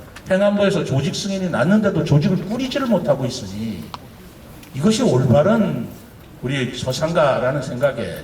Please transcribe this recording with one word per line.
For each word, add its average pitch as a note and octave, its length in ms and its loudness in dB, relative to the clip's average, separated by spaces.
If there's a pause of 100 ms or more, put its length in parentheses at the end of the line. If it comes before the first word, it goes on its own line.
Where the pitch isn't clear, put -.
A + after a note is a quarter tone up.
(300)
행안부에서 G3+ 540 2
조직 C#3 300 -2
승인이 F#3+ 360 -4
났는데도 F3 540 2
조직을 D#3+ 420 2
꾸리지를 C4 400 -4
못하고 D#3+ 400 0
있으니 G#2 580 -8 (880)
이것이 G#3+ 280 2
올바른 C#3 840 4 (540)
우리 C3 360 -4
서상가라는 C#3+ 840 0
생각에 B2 600 -2